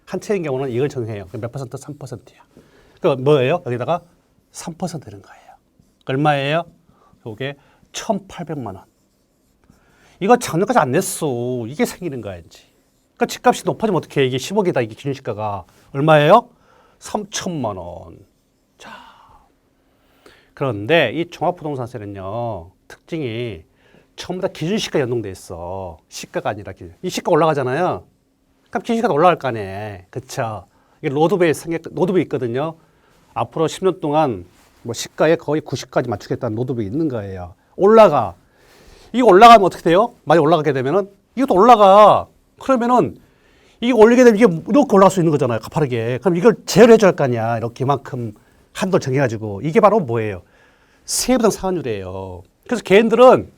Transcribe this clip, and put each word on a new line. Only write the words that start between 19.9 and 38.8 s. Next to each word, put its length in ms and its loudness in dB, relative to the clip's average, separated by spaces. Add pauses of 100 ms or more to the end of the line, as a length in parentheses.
그런데 580 -2
이 180 -8
종합부동산세는요, 1400 -10 (160)
특징이 760 -10 (540)
전부 260 -10
다 60 -4
기준시가 520 -4
연동돼 300 -4
있어. 680 -12 (100)
시가가 420 -10
아니라 220 -12
기준. 300 -20
이 60 -8
시가 220 -6
올라가잖아요. 760 0 (640)
그럼 140 -8
기준시가도 320 -2
올라갈 220 4
거 120 -8
아니에요. 520 -10 (100)
그쵸? 560 -10 (340)
이게 80 -8
로드벨 460 2
생각, 280 -8 (120)
로드벨 280 0
있거든요. 520 -6 (580)
앞으로 360 -4
십 160 -8
년 160 -2
동안 440 -2 (380)
뭐 120 -10
시가에 420 0
거의 240 -4
구십까지 480 -6
맞추겠다는 480 -6
로드벨이 300 -6
있는 220 -4
거예요. 460 -10 (220)
올라가. 580 6 (800)